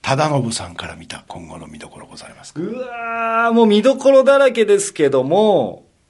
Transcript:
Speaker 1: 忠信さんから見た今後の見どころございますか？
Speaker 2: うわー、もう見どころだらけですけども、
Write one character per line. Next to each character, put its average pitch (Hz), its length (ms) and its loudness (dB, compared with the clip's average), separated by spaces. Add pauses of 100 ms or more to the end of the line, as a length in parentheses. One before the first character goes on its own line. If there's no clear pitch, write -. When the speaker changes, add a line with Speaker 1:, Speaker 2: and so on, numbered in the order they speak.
Speaker 1:
忠 147 260 -2
信 127 240 -4
さ 95 160 -10
ん 87 60 -20
か 85 120 -14
ら 82 100 -16
見 82 100 -20
た - 220 -18
今 87 180 -18
後 78 120 -20
の 78 80 -20
見 76 120 -20
ど 76 100 -20
こ - 120 -20
ろ - 60 -20
ご - 100 -20
ざ - 100 -20
い - 80 -20
ま - 100 -20
す - 80 -20
か？ 151 80 -12
Speaker 2:
う 202 140 -8
わ 233 760 -4
ー、 - 20 0
も 233 100 4
う 226 40 6
見 208 160 4
ど 262 140 2
こ 269 140 2
ろ 269 140 6
だ 277 140 4
ら 269 120 4
け 226 140 0
で 202 160 2
す - 120 -8
け 147 160 0
ど 135 140 2
も、 165 640 0 (260)